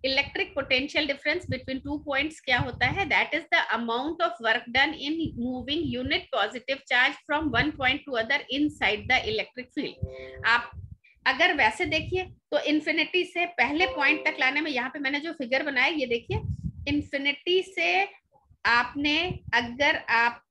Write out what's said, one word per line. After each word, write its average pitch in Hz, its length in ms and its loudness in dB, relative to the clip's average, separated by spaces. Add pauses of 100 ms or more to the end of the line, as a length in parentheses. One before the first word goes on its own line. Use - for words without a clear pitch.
Electric 269 500 -2
potential 277 520 0
difference 294 440 -2
between 262 300 -6
two 294 240 -6
points 285 400 -2
क्या 254 140 4
होता 247 300 0
है? 370 200 0
That 220 260 2
is 311 160 -2
the 330 120 4 (120)
amount 254 480 -2
of 339 220 -2
work 226 200 2 (120)
done 302 240 4
in 302 180 -4 (200)
moving 254 520 -4
unit 277 440 -2
positive 247 520 -2
charge 262 400 2
from 302 260 0
one 262 220 2
point 262 320 0
to 269 160 -4
other 277 180 0 (120)
inside 254 580 0
the 254 160 4
electric 214 500 -6
field। - 680 -6
आप - 240 2 (560)
अगर 285 300 4
वैसे 240 300 2
देखिए 320 360 -2 (280)
तो 294 100 2
infinity 311 640 2
से 349 200 -2 (140)
पहले 294 300 4
point 302 380 2
तक 311 140 0
लाने 269 200 2
में, 311 100 -2
यहाँ 254 200 -2
पे 302 80 -12
मैंने 285 220 -2
जो 330 120 -6
figure 269 300 -2
बनाया 269 260 0
ये 302 180 0
देखिए, 233 320 -2 (500)
infinity 285 760 0
से 359 440 0 (560)
आपने, 247 500 2 (400)
अगर 247 420 2 (140)
आप 233 400 2